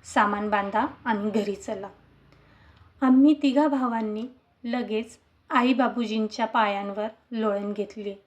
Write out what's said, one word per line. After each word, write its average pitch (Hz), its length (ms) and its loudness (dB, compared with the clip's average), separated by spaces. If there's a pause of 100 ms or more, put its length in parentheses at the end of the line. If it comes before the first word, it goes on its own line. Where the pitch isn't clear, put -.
सामान 208 460 0
बांधा 208 360 0 (200)
आणि 214 240 -2
घरी 202 260 -2
चला. 196 340 -10 (1120)
आम्ही 269 320 8 (100)
तिघा 285 240 4
भावांनी 233 600 -2 (360)
लगेच 233 560 -6 (300)
आई 254 240 2
बाबूजींच्या 226 720 -2
पायांवर 202 600 -2 (240)
लोळण 208 420 -2
घेतली. 202 400 -8 (140)